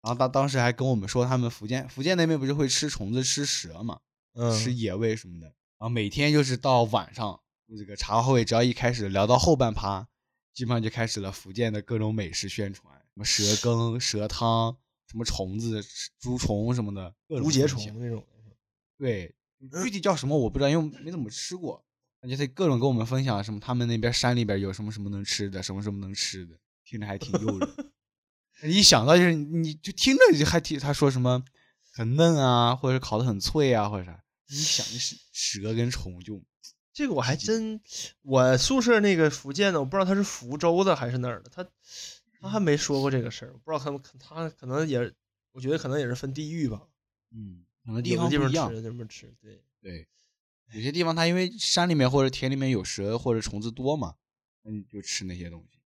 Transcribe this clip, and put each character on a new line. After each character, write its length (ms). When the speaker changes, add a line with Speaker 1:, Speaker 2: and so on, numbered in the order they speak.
Speaker 1:
然 120
后 0
他 140
当 200
时 120
还 120
跟 160
我 60
们 160
说， 160
他 100
们 140
福 160
建， 240
福 140
建 120
那 120
边 120
不 60
是 80
会 140
吃 200
虫 240
子、 120
吃 200
蛇 380
嘛， 180
Speaker 2:
嗯。 220
Speaker 1:
吃 160
野 220
味 220
什 120
么 120
的。 80
然 80
后 100
每 180
天 240
就 120
是 120
到 280
晚 280
上， 300
这 80
个 120
茶 260
话 100
会 140
只 80
要 80
一 100
开 220
始 160
聊 160
到 140
后 160
半 180
趴， 340
基 120
本 100
上 80
就 80
开 160
始 120
了 120
福 200
建 220
的 80
各 160
种 160
美 180
食 160
宣 240
传， 220
什 220
么 100
蛇 380
羹、 360
蛇 280
汤， 500
什 100
么 80
虫 320
子、 260
猪 180
虫 360
什 120
么 80
的， 220
各 120
种 100
分 40
享。 140
Speaker 2:
竹 120
节 120
虫 80
那 80
种。 160
Speaker 1:
对， 360
具 60
体 100
叫 160
什 120
么 100
我 100
不 120
知 40
道， 60
因 100
为 200
没 100
怎 80
么 140
吃 260
过。 260
而 80
且 80
他 160
各 140
种 120
跟 80
我 60
们 100
分 200
享 200
什 80
么 80
他 140
们 140
那 100
边 160
山 220
里 100
边 140
有 120
什 120
么 80
什 100
么 80
能 160
吃 240
的， 140
什 100
么 80
什 100
么 80
能 140
吃 320
的， 100
听 180
着 60
还 100
挺 140
诱 160
人。 120
Speaker 2:
<laughs> 220
Speaker 1:
一 180
想 240
到 120
就 60
是， 120
你 380
就 180
听 240
着 220
就 80
还 160
挺， 180
他 140
说 180
什 100
么 220
很 240
嫩 220
啊， 360
或 160
者 80
烤 220
得 60
很 120
脆 360
啊， 160
或 100
者 60
啥， 180
你 80
想 280
那 40
是 200
蛇 400
跟 180
虫 300
就 200
Speaker 2:
这 120
个 80
我 80
还 140
真， 440
我 360
宿 240
舍 200
那 120
个 160
福 220
建 220
的， 80
我 40
不 120
知 20
道 60
他 100
是 80
福 340
州 280
的 100
还 160
是 60
哪 100
儿 160
的， 60
他， 180
他 80
还 100
没 200
说 240
过 100
这 100
个 80
事 160
儿， 60
我 80
不 100
知 80
道 60
他 80
们， 100
他 340
可 140
能 220
也， 260
我 80
觉 100
得 80
可 120
能 100
也 60
是 100
分 180
地 200
域 160
吧。 120
Speaker 1:
嗯， 340
可 60
能 100
地 140
方 140
不 60
一 60
样。 200
Speaker 2:
有 80
的 80
地 80
方 120
吃， 160
有 40
的 60
地 0
方 0
吃， 60
对。 200
Speaker 1:
对， 260
有 100
些 120
地 100
方 100
它 140
因 80
为 240
山 300
里 40
面 160
或 140
者 60
田 200
里 60
面 140
有 120
蛇 380
或 160
者 60
虫 200
子 80
多 280
嘛， 180
那 100
你 120
就 180
吃 240
那 100
些 140
东 200
西。 160